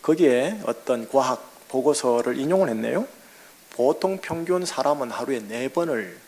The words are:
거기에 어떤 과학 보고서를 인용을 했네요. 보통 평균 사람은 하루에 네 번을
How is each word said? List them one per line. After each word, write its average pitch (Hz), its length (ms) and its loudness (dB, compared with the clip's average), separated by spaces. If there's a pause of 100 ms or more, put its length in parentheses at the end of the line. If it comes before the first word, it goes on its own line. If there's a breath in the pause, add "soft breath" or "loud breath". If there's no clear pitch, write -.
거기에 160 600 4
어떤 117 440 -4
과학 127 340 2 (260)
보고서를 123 680 2
인용을 170 320 2
했네요. 117 380 -2 (640 loud breath)
보통 156 480 0
평균 170 440 -2
사람은 143 460 -2
하루에 123 300 -4
네 113 300 -6
번을 117 580 -4